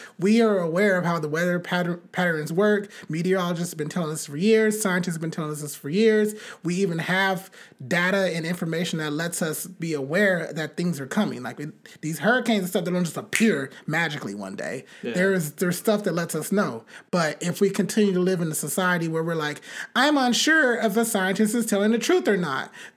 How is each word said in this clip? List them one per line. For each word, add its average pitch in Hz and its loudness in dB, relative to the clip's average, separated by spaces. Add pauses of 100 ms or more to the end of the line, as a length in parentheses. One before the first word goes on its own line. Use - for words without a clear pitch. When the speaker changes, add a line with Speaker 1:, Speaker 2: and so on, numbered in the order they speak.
(200)
Speaker 1:
We 214 6
are 214 4
aware 180 2
of 175 -2
how 170 2
the 151 -2
weather 175 0
pattern, 175 -2 (120)
patterns 165 -2
work. 202 2 (180)
Meteorologists 175 0
have 160 -12
been 151 -4
telling 156 -2
us 156 -8
for 143 -10
years. 214 4
Scientists 185 0
have 160 -8
been 160 -4
telling 156 -6
us 151 -8
this 143 -10
for 143 -10
years. 214 4 (280)
We 175 -2
even 180 0
have 185 0 (380)
data 175 2
and 160 -4
information 170 -2
that 151 -4
lets 170 -4
us 156 -4
be 165 -6
aware 165 0
that 156 -6
things 175 -2
are 135 -8
coming. 208 0
Like, 117 -10
it, - -14
these 156 -6
hurricanes 233 2
and 180 -4
stuff, 180 0
they 175 -2
don't 180 0
just 156 -4
appear 143 0 (160)
magically 147 -4
one 98 -12
day. 87 -8 (160)
Speaker 2:
Yeah. 120 -6
Speaker 1:
There's, 180 0
there's 175 -2
stuff 208 2
that 175 -2
lets 165 -4
us 151 -4
know. 156 0 (260)
But 165 -2
if 170 -2
we 196 4
continue 202 2
to 180 2
live 180 2
in 160 -2
a - -8
society 170 0
where 160 -2
we're 165 -2
like, 151 -4 (340)
"I'm 285 4
unsure 254 4
if 208 0
a 233 4
scientist 202 2
is 233 0
telling 208 2
the 233 2
truth 359 2
or 202 4
not," 143 -4 (280)